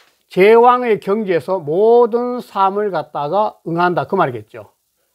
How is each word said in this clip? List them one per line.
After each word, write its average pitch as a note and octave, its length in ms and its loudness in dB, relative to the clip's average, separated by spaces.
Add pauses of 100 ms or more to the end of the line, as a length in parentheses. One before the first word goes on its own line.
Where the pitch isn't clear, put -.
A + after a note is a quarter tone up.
(280)
제왕의 A#3 720 4
경지에서 F#3+ 600 -4
모든 A#3 800 0
삶을 G3 520 -2
갖다가 D#3+ 640 -4 (100)
응한다 E3 400 -2
그 - 80 -4
말이겠죠. A#2+ 560 -6 (440)